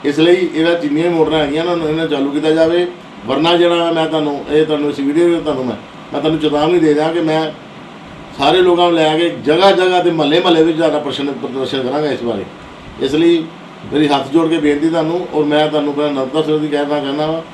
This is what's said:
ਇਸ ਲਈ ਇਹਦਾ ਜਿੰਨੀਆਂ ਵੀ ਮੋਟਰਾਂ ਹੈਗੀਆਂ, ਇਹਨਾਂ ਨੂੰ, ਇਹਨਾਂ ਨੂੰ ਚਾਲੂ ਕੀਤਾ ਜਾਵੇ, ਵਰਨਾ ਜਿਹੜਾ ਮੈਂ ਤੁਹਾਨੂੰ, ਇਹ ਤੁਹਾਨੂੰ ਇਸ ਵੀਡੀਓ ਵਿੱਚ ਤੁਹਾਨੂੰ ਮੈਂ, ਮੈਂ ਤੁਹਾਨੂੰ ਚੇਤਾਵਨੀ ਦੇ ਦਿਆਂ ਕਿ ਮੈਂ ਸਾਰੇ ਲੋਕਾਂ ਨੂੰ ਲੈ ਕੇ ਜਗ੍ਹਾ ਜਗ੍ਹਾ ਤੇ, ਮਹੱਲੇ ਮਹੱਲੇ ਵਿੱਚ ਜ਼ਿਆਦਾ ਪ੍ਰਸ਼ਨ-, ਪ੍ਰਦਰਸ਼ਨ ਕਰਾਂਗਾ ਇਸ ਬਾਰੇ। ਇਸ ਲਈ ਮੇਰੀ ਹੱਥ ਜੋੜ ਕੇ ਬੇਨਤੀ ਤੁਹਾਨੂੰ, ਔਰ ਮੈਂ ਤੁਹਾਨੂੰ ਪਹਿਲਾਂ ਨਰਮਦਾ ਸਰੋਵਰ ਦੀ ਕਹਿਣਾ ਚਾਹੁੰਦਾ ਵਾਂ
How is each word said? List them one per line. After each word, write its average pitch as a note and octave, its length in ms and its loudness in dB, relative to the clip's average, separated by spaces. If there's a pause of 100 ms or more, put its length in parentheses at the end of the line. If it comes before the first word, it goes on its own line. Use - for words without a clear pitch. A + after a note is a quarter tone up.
ਇਸ D3 140 0
ਲਈ F3 360 4
ਇਹਦਾ E3 200 2
ਜਿੰਨੀਆਂ D#3 360 0
ਵੀ E3+ 40 0
ਮੋਟਰਾਂ D#3 240 2
ਹੈਗੀਆਂ, D3+ 240 -2
ਇਹਨਾਂ F3 140 0
ਨੂੰ, D#3 120 -2
ਇਹਨਾਂ D#3+ 120 -2
ਨੂੰ D#3 100 -2
ਚਾਲੂ C#3 200 0
ਕੀਤਾ D3+ 200 0
ਜਾਵੇ, E3 360 2 (400)
ਵਰਨਾ D#3 300 2
ਜਿਹੜਾ E3+ 360 2
ਮੈਂ D#3+ 140 0
ਤੁਹਾਨੂੰ, D3 440 -4
ਇਹ D3+ 160 2
ਤੁਹਾਨੂੰ D3 240 -2
ਇਸ C#3 80 -6
ਵੀਡੀਓ D3 300 2
ਵਿੱਚ E3 140 0
ਤੁਹਾਨੂੰ C3+ 240 -2
ਮੈਂ, G#2+ 100 -4 (360)
ਮੈਂ - 80 -4
ਤੁਹਾਨੂੰ D#3 200 0
ਚੇਤਾਵਨੀ D3+ 380 2
ਦੇ D#3 160 4
ਦਿਆਂ D#3 180 0
ਕਿ E3+ 80 0
ਮੈਂ D#3 300 0 (880)
ਸਾਰੇ D#3+ 240 4
ਲੋਕਾਂ F3 220 4
ਨੂੰ E3+ 100 4
ਲੈ D#3 240 2
ਕੇ E3+ 100 2 (160)
ਜਗ੍ਹਾ F3 280 6
ਜਗ੍ਹਾ F3+ 280 4
ਤੇ, F3 100 2
ਮਹੱਲੇ D#3+ 300 2
ਮਹੱਲੇ E3+ 220 4
ਵਿੱਚ D#3+ 140 2
ਜ਼ਿਆਦਾ D#3 220 0
ਪ੍ਰਸ਼ਨ-, C#3 340 -4
ਪ੍ਰਦਰਸ਼ਨ C3 500 -4
ਕਰਾਂਗਾ C#3+ 280 -2
ਇਸ A#2+ 120 -4
ਬਾਰੇ। A2+ 220 -4 (560)
ਇਸ C3+ 140 -2
ਲਈ E3 300 2 (480)
ਮੇਰੀ D3 160 2
ਹੱਥ C3+ 240 0
ਜੋੜ D#3+ 160 2
ਕੇ E3 80 0
ਬੇਨਤੀ D3 320 0
ਤੁਹਾਨੂੰ, E3 460 -2
ਔਰ D3+ 100 0
ਮੈਂ D3+ 240 2
ਤੁਹਾਨੂੰ D3 260 -2
ਪਹਿਲਾਂ D3 180 0
ਨਰਮਦਾ C3+ 300 -2
ਸਰੋਵਰ D3+ 180 0
ਦੀ D3+ 80 -4
ਕਹਿਣਾ D3 320 -2
ਚਾਹੁੰਦਾ C#3+ 260 -4
ਵਾਂ D#3+ 160 -4 (120)